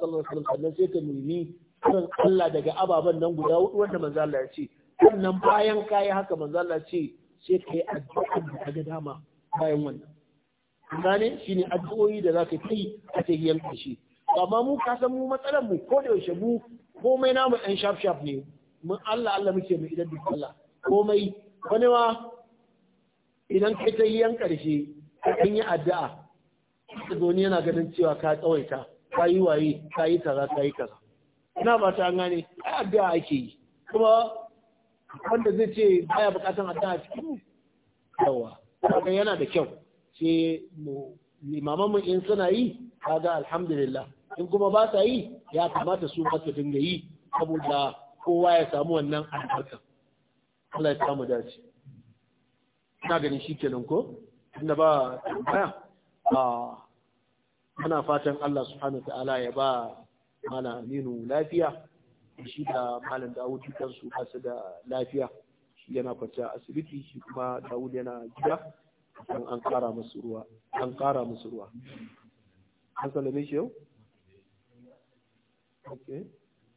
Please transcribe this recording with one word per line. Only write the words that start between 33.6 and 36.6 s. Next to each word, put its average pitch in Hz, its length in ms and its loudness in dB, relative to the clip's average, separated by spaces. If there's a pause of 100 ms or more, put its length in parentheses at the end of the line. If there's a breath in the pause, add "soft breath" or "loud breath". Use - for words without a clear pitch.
Kuma 226 400 6 (1000)
wanda 226 260 4
zai 220 180 2
ce 190 320 6
baya 208 240 2
buƙatan 190 400 -2